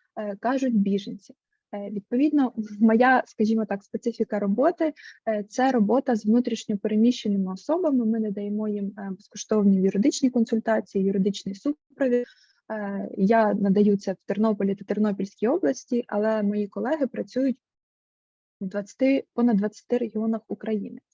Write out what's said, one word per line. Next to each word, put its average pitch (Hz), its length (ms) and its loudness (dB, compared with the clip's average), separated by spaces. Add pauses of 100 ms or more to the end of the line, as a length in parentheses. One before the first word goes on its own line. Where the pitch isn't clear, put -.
(160)
е, 208 200 -8
кажуть 254 420 0
"біженці". 196 560 -2 (380)
Е, 202 180 -10
відповідно, 254 640 0 (280)
моя, 233 460 6
скажімо 220 380 0
так, 202 200 -8
специфіка 226 540 -4
роботи, 277 540 0 (360)
е, 214 200 -2
це 262 240 0
робота 233 440 2
з 214 100 -4
внутрішньо 226 520 0
переміщеними 214 720 0
особами. 285 540 0
Ми 226 140 0
надаємо 208 480 -4
їм, 202 300 -6
е, 196 120 -10
безкоштовні 202 720 0
юридичні 208 480 2
консультації, 220 720 0
юридичний 196 500 -2
супровід. 247 720 -2 (480)
Е, 202 360 -6 (100)
я 208 360 4
надаю 202 420 4
це 196 160 -6
в 185 40 -6 (100)
Тернополі 208 480 0
та 196 100 -10
Тернопільській 208 640 -2
області, 269 600 -2
але 214 340 -2
мої 208 260 -2
колеги 254 380 -4
працюють 233 520 -4 (1000)
в 196 60 -8
двадцяти, 233 580 0 (100)
понад 240 220 2
двадцяти 214 420 -2
регіонах 220 500 -4
України. 208 520 -8 (140)